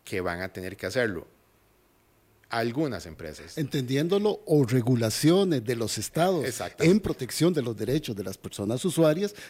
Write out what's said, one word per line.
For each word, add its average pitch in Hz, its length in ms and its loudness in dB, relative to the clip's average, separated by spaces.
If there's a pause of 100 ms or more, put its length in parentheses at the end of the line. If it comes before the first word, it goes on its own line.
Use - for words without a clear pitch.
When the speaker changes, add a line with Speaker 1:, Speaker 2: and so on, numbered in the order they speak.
Speaker 1:
que 98 180 -6
van 87 200 -4
a 92 100 -6
tener 95 260 -10
que - 80 -8
hacerlo. 104 420 -2 (1200)
Algunas 117 560 -4
empresas. 80 540 -12
Speaker 2:
Entendiéndolo 156 880 0
o 147 180 6
regulaciones 127 960 4
de 117 120 -2
los 113 240 -4
estados 165 460 0
Speaker 1:
Exactamente. 131 460 2
Speaker 2:
en 208 80 6
protección 160 540 0
de 151 80 0
los 117 160 -4
derechos 123 380 -2
de 98 80 -6
las 95 160 -10
personas 107 460 -4
usuarias 165 500 2 (140)